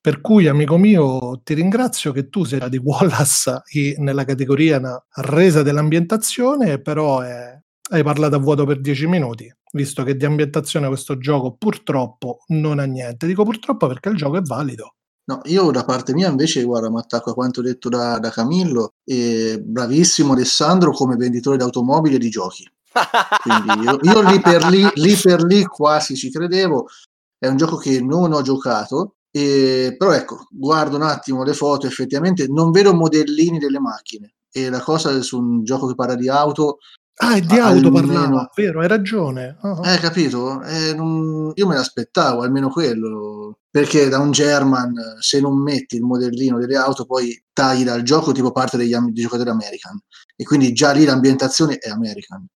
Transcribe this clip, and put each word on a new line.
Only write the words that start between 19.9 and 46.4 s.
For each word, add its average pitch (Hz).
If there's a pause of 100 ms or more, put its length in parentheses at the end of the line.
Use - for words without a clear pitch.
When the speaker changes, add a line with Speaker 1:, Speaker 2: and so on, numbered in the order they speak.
Speaker 2:
Alessandro 151
come 127
venditore 123
di 127
automobili 131
e -
di 117
giochi. 98 (680)
Quindi 208
io, 269
io 214
lì 196
per 175
lì, 190 (100)
lì 180
per 175
lì 185
quasi 151
ci 131
credevo. 170 (500)
È 131
un 131
gioco 160
che 131
non 156
ho 143
giocato, 131 (160)
e, 131
però 185
ecco, 113
guardo 147
un 143
attimo 139
le 135
foto, 139
effettivamente 139
non 160
vedo 196
modellini 156
delle 139
macchine, 110 (180)
e 131
la 127
cosa 151
su 127
un 120
gioco 131
che 127
parla 123
di 123
auto, 147 (360)
Speaker 1:
Ah, 226
è 196
di 175
Speaker 2:
a-, 233
Speaker 1:
auto 156
Speaker 2:
almeno 139
Speaker 1:
parlava, -
vero, 180
hai 175
ragione. 170
Ah, 196
ah. 180
Speaker 2:
Eh, 175
capito? 135
Eh, 160
non... 156
Io 196
me 156
l'aspettavo, 127
almeno 135
quello, 107 (100)
perché 143
da 135
un 143
German, 135 (260)
se -
non 139
metti 143
il 117
modellino 123